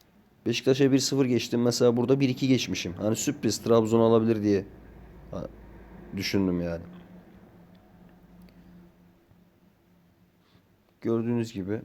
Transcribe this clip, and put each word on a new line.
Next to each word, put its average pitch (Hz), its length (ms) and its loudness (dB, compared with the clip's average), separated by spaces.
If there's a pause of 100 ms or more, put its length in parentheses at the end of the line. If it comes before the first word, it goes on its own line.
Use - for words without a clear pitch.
(460)
Beşiktaş'a 131 460 2
bir 135 80 4
sıfır 135 260 0
geçtim. 120 360 0
Mesela 120 360 2
burada 127 220 2
bir 135 100 2
iki 131 180 -2
geçmişim. 92 460 -2
Hani 101 220 -2
sürpriz 131 420 -2
Trabzon 113 420 4
alabilir 113 440 4
diye, 98 220 2 (640)
ha, - 160 -10 (720)
düşündüm 92 440 -2
yani. 85 220 -8 (4000)
Gördüğünüz 117 520 -4
gibi 98 320 -8